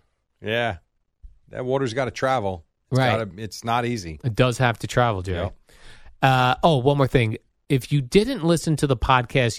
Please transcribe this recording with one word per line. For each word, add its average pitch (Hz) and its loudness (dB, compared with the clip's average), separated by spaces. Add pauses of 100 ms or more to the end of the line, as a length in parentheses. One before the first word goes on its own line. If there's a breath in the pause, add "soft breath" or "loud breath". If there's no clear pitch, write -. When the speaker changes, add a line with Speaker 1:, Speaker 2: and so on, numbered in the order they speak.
(420)
Speaker 1:
Yeah. 113 -4 (720)
That 127 -10
water's 127 -2
gotta 127 -4
travel. 104 -2 (240)
It's 120 0
Speaker 2:
Right. 123 2
Speaker 1:
gotta, 107 -6 (120)
it's - -14
not 120 -2
easy. 90 -8
Speaker 2:
It 117 -4
does 123 2
have 123 0
to 110 -8
travel, 113 0
Jerry. 92 -4
Speaker 1:
Yep. 104 -8 (680 soft breath)
Speaker 2:
Uh, 127 4
oh, 165 4
one 143 2
more 135 4
thing. 117 0 (320)
If 135 0
you 143 2
didn't 202 2
listen 165 2
to 151 0
the 135 2
podcast 127 2